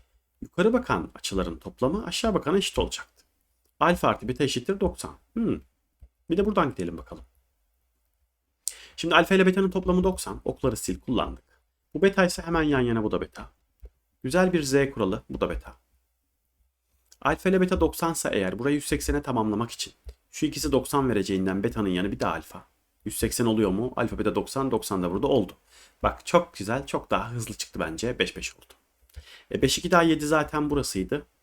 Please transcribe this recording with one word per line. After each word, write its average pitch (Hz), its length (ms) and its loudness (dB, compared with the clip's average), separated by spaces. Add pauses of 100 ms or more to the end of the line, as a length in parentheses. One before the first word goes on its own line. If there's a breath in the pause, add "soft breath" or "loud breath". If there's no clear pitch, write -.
(420)
yukarı 214 300 0
bakan 117 420 0
açıların 85 440 -4
toplamı 151 480 -2
aşağı 214 280 -2
bakana 170 240 0
eşit - 200 -2
olacaktı. - 460 -6 (560)
Alfa 165 280 4
artı 107 200 0
beta 127 160 -2
eşittir 165 360 -2
doksan. - 380 -4 (140)
Hmm. 175 280 -2 (680)
Bir 170 60 0
de 196 100 2
buradan 190 240 2
gidelim 85 280 -6
bakalım. 78 260 -14 (1700 loud breath)
Şimdi 170 180 0
alfa 170 200 8
ile 185 120 8
beta'nın 190 240 2
toplamı 185 340 2
doksan. - 400 -4
Okları 117 400 -2
sil, 92 160 -4
kullandık. 78 440 -4 (500)
Bu 156 80 -8
beta 190 220 4
ise 180 180 0
hemen 170 200 0
yan 147 180 2
yana, 117 220 2
bu 107 80 -2
da 92 100 0
beta. - 300 -12 (720)
Güzel 180 300 2
bir 165 100 2
Z 139 320 2
kuralı, 107 360 0
bu - 100 -6
da 90 100 0
beta. - 260 -10 (1500)
Alfa 156 260 0
ile 185 120 4
beta 180 200 2
doksansa 165 500 0
eğer, 98 280 0
burayı 139 160 0
yüz 147 100 -2
seksene 143 380 -2
tamamlamak 110 480 0
için - 220 -10 (380)
şu - 160 -2
ikisi 143 260 -4
doksan 135 380 2
vereceğinden 95 520 0
beta'nın 110 260 -2
yanı 92 240 0
bir - 80 -6
de 101 60 -2
alfa. 92 380 -8 (400)
Yüz - 140 -8
seksen 117 280 0
oluyor 110 240 4
mu? 110 260 -2
Alfa, 110 220 -2
beta 104 160 0
doksan, 131 360 -2
doksan 107 320 -2
da 87 80 0
burada 101 160 0
oldu. 107 260 2 (500 soft breath)
Bak - 240 -2
çok 175 280 2
güzel, 120 320 -6
çok - 240 -6
daha 104 200 -2
hızlı 117 240 -8
çıktı - 260 -8
bence. 80 380 -4
Beş - 180 -2
beş - 200 -10
oldu. - 180 -20 (800 loud breath)
E, 107 80 -4
beş 131 160 2
iki 175 120 -6
daha 175 120 6
yedi 156 240 2
zaten 151 440 0
burasıydı. 135 560 -2 (160)